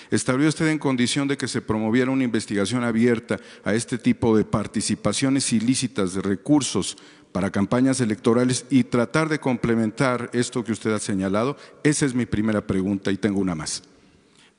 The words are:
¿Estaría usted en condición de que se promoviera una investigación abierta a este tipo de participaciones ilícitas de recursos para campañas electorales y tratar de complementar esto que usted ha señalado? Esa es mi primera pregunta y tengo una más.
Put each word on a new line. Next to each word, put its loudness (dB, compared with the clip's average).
¿Estaría 0
usted 0
en 0
condición 0
de -4
que -6
se -4
promoviera 0
una 0
investigación -2
abierta 0
a 0
este -4
tipo 2
de 4
participaciones -2
ilícitas 0
de -4
recursos 0
para -2
campañas 2
electorales 2
y 4
tratar 2
de 0
complementar 0
esto -2
que -4
usted -2
ha 0
señalado? -2
Esa 2
es -2
mi 0
primera 0
pregunta -2
y 0
tengo -2
una -2
más. -8